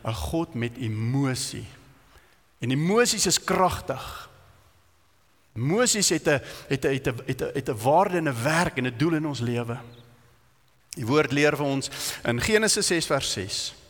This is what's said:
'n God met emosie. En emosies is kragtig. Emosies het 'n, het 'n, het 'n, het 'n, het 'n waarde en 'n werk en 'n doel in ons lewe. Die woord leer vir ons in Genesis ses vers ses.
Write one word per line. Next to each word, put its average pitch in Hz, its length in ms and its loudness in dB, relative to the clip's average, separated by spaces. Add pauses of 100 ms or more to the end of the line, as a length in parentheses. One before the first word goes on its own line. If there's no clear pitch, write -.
'n 113 100 -4
God 165 420 -4
met 117 220 -4
emosie. 117 880 -2 (920)
En 117 120 -2
emosies 196 540 2
is - 180 0
kragtig. - 840 -2 (1300)
Emosies 190 540 2
het 165 180 2
'n, 143 140 4 (260)
het 139 180 0
'n, 135 80 4
het 131 140 -2
'n, 123 180 -2
het 131 160 -4
'n, - 120 -4
het 135 160 -4
'n 123 80 -2
waarde 170 400 4
en 160 120 0
'n 117 140 -4
werk 160 340 2
en 127 100 0
'n 120 100 -4
doel 160 160 2
in 156 140 0
ons 135 120 -4
lewe. 120 380 -2 (1160)
Die 131 100 -8
woord 143 260 2
leer 147 260 4
vir 147 80 -2
ons 139 240 -2 (340)
in 120 180 0
Genesis 214 440 2
ses 170 200 2
vers 139 260 0
ses. - 420 -6 (160)